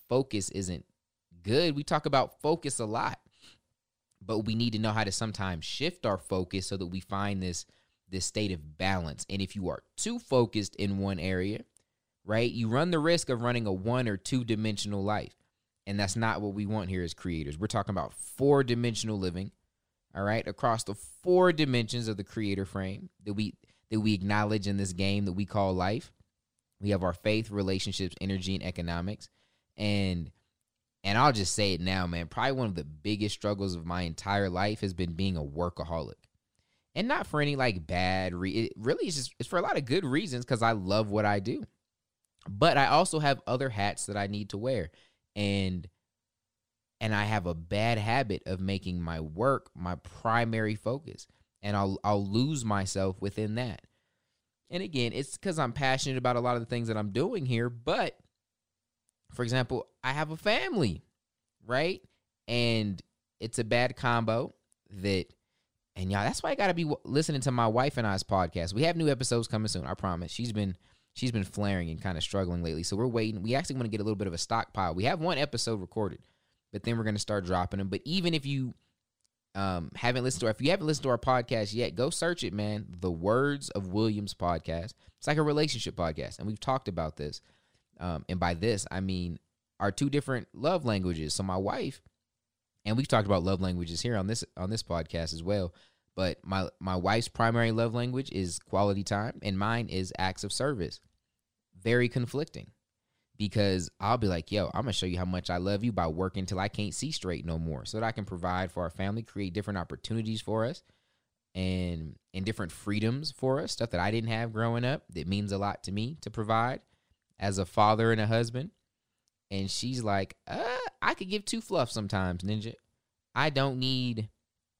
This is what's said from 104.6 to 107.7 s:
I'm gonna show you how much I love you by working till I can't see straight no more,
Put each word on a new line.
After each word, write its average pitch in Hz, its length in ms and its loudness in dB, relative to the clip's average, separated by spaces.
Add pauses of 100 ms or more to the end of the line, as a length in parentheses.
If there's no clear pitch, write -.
I'm 101 80 -2
gonna 110 100 -2
show 95 140 -2
you 87 120 -2
how 90 80 -2
much 90 240 -2
I 90 80 0
love 98 260 0
you 120 100 0
by 87 140 2
working 92 380 -2
till 92 140 -4
I 98 80 0
can't 104 260 -4
see 147 180 -4
straight 90 340 -4
no 82 120 -2
more, 80 280 -4